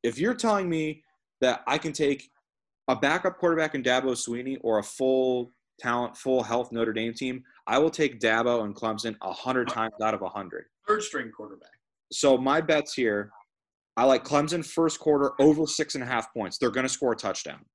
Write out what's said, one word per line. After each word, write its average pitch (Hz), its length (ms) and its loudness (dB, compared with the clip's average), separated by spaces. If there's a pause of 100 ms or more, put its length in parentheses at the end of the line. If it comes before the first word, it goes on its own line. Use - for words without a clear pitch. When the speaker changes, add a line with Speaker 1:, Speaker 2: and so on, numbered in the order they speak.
Speaker 1:
If 113 140 -2
you're 185 180 0
telling 202 340 0
me 156 340 -4 (380)
that 127 260 2
I 139 100 2
can 156 140 -4
take 139 380 0 (580)
a 127 80 2
backup 175 420 0
quarterback 160 380 2
in 135 80 -2
Dabo 127 300 2
Swinney 123 480 -6
or 110 180 2
a 101 40 -2
full 131 680 0 (280)
talent, 120 380 -2
full 131 260 2
health 120 280 -2
Notre 113 220 0
Dame 113 200 -4
team, 127 300 -6 (240)
I 117 100 2
will 160 140 4
take 139 280 -2
Dabo 117 460 2
and 101 100 -6
Clemson 110 460 -4
a 95 100 -6
hundred 127 380 -2
times 113 240 -4 (100)
out 110 120 0
of 98 80 -6
a 92 60 -6
hundred. 95 360 -10 (220)
Speaker 2:
Third 214 160 0
string 123 280 -8
quarterback. 98 380 -20 (420)
Speaker 1:
So 135 260 4
my 135 220 2
bets 156 340 0
here, 104 380 -2 (680)
I 120 80 4
like 131 180 6
Clemson 156 420 0
first 165 340 0
quarter 139 400 2
over 151 280 6
six - 260 -4
and 131 100 -6
a 120 40 -8
half 120 260 -4
points. 101 240 -6
They're 120 140 0
gonna 131 180 -2
score 127 240 0
a - 20 0
touchdown. - 480 -6 (120)